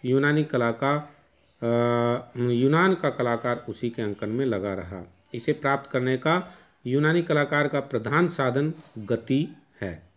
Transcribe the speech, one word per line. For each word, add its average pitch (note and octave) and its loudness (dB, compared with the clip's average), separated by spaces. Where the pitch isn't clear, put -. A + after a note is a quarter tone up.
यूनानी C#3+ 4
कला A#2 0
का, C#3+ -2
अ, A#2+ 0
यूनान C#3 4
का D#3 -2
कलाकार A#2+ -2
उसी A#2 -6
के A#2 -8
अंकन G#2 -6
में B2+ -2
लगा G2 -2
रहा। F2+ -10
इसे A#2+ -4
प्राप्त C#3 -2
करने B2+ 0
का E3+ -2
यूनानी D3+ 2
कलाकार D3 2
का C#3+ 0
प्रधान C3+ 0
साधन C#3+ 0
गति A#2+ 0
है। F2 -10